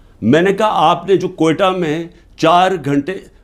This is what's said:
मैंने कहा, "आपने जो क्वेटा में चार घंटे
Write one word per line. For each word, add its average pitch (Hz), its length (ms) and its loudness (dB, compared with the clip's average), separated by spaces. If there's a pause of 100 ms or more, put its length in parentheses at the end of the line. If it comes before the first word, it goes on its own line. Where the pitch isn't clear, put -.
(220)
मैंने 165 300 2
कहा, 214 140 0
"आपने 175 500 0
जो 175 100 -2
क्वेटा 160 440 0
में 170 380 -4 (300)
चार 180 380 2
घंटे 143 480 -4 (180)